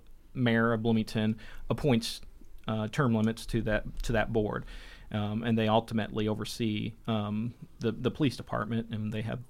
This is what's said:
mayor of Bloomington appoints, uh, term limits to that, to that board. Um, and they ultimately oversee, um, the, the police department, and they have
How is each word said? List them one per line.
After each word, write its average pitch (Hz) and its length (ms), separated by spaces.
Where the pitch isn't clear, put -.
mayor 117 400
of 110 100
Bloomington 110 540
appoints, 127 520
uh, 110 200
term 120 260
limits 113 320
to 117 160
that, 107 220
to - 80
that 107 200
board. 110 320
Um, 107 300
and 117 160
they 110 80
ultimately 107 640
oversee, 107 640
um, 107 440
the, 117 100
the 107 220
police 143 240
department, 113 540
and 107 220
they 110 100
have 123 280